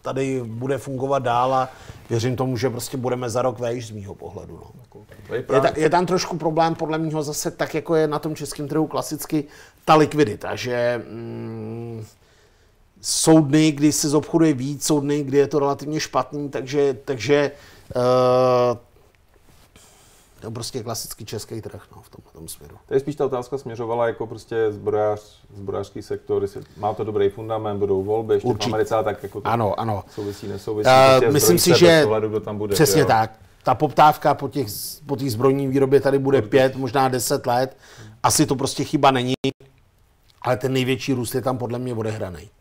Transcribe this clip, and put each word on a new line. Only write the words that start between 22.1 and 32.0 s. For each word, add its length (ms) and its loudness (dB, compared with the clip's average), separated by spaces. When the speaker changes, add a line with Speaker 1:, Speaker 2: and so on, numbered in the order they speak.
Speaker 1:
směru. 280 -18
Speaker 2:
Tady 140 -2
spíš 160 -6
ta 100 -2
otázka 320 -6
směřovala 500 -4
jako 200 -4
prostě 440 -2
zbrojař-, 680 -4
zbrojařský 440 -10
sektor, 400 -4
jestli 200 -6
má 160 -2
to 100 -6
dobrý 260 2
fundament, 500 -6
budou 240 0
volby, 300 0
ještě 140 0
v 40 2
Speaker 1:
Určitě. 220 -2
Speaker 2:
Americe, 300 0
tak 200 -4
jako 180 -10
to 60 -6
Speaker 1:
Ano, 320 0
ano. 240 -4
Speaker 2:
souvisí, 320 -10
nesouvisí, 460 -2
Speaker 1:
Eh, 160 10
Speaker 2:
prostě 220 6
Speaker 1:
myslím 260 4
Speaker 2:
zbrojící 160 4
Speaker 1:
si, 60 6
že 60 8
Speaker 2:
bez 80 6